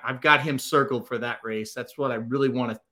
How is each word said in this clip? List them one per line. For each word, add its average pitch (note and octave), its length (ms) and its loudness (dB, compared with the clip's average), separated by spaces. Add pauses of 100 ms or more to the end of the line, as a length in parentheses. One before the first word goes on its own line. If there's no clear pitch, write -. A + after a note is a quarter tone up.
I've B2+ 160 -6
got D3 200 8
him C#3 180 -2
circled C3 500 0
for A#2+ 100 -4
that A#2 240 -6
race. A2 320 -6
That's B2 240 -10
what C3+ 140 0
I - 20 -2
really B2 340 0
wanna, A#2+ 300 -2 (140)